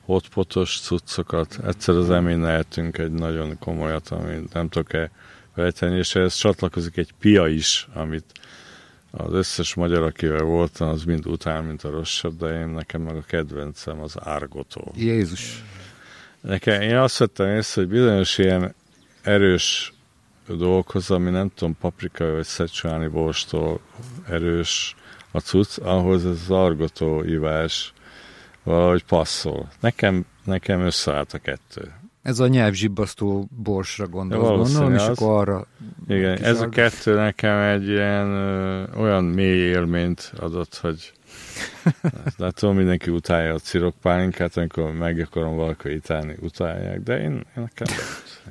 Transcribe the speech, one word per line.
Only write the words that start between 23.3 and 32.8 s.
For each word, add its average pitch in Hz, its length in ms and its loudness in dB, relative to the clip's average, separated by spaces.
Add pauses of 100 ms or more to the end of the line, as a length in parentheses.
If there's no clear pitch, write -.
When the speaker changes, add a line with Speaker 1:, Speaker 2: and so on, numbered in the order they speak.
Speaker 1:
erős 85 640 -2 (360)
a 87 80 -2
cucc, - 380 2
ahhoz 92 480 2
ez 90 60 0
az 87 180 -6
Argotó 80 720 0
ivás 80 720 -2 (720)
valahogy 87 400 4
passzol. 78 680 -2 (100)
Nekem, 95 460 2 (180)
nekem 95 380 0
összeállt 73 520 -2
a 78 40 -8
kettő. - 560 -10 (280)
Speaker 2:
Ez 123 180 -4
a 127 80 6
nyelvzsibbasztó 101 1080 2